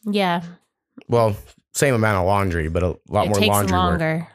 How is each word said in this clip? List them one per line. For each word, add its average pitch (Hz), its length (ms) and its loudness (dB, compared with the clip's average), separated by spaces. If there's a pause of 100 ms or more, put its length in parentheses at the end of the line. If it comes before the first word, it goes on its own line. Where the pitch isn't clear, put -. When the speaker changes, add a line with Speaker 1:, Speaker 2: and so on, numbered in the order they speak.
Speaker 1:
Yeah. 196 380 -2 (680)
Speaker 2:
Well, 113 280 2 (380)
same 139 200 2
amount 107 240 2
of 90 80 0
laundry, 95 420 0
but 85 140 -2
a 90 140 -2 (120)
lot 101 180 0
Speaker 1:
It 190 40 0
Speaker 2:
more 208 80 2
Speaker 1:
takes 214 100 4
Speaker 2:
laundry 202 280 2
work. 185 80 2
Speaker 1:
longer 165 500 -2